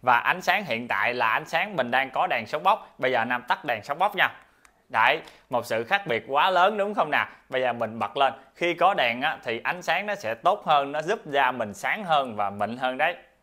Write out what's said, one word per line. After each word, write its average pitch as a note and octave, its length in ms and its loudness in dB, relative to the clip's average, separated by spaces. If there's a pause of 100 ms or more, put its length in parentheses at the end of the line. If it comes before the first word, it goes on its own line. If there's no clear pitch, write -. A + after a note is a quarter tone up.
Và B2 160 4
ánh D#3 240 0
sáng F#3+ 240 0
hiện A#2+ 220 -4
tại A2+ 260 0
là B2 140 0
ánh C3+ 180 0
sáng F#3 300 -4
mình B2 160 0
đang C3 180 2
có D#3+ 180 0
đèn B2 180 -2
softbox. F3+ 320 0 (200)
Bây C3 140 0
giờ B2 60 2
anh A#2 120 0
em B2 120 -2
tắt - 240 -4
đèn A#2 160 -2
softbox E3 340 0
nha. D#3 140 4 (600)
Đấy, A#2+ 320 4 (280)
một A#2+ 160 0
sự A#2 180 -2
khác G3 240 0
biệt A2+ 200 0
quá D3 220 2
lớn F#3+ 280 4
đúng G3+ 160 -2
không E3+ 180 -2
nào? A#2 160 2 (220)
Bây C3 120 -2
giờ B2 120 0
mình A#2 260 -4
bật G#2+ 180 -4
lên. C3+ 160 4 (220)
Khi E3+ 180 -2
có E3+ 200 4
đèn B2 280 0
á, D3+ 220 -2
thì A#2 200 -4
ánh F3 180 -4
sáng F3 240 -2
nó G#3 100 -4
sẽ F#3 200 -6
tốt F#3+ 300 0
hơn, C#3+ 260 2
nó D3+ 100 -4
giúp F#3+ 240 -2
da C#3 260 2
mình A2+ 220 -4
sáng E3+ 320 -4
hơn C#3 300 0
và G2+ 140 -2
mịn G#2 280 -4
hơn B2+ 200 -2
đấy. E3 180 0 (280)